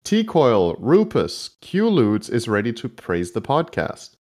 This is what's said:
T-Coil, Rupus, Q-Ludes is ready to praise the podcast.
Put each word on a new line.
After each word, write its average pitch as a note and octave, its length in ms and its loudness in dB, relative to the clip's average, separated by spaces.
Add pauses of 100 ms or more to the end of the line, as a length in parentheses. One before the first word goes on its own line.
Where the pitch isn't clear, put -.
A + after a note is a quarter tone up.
T-Coil, C3+ 680 2
Rupus, C#3 760 0 (100)
Q-Ludes D3+ 720 0
is A#2 180 -4
ready G#2+ 240 0
to - 160 -10
praise F2 460 -6
the A2 80 -4
podcast. - 760 -4 (180)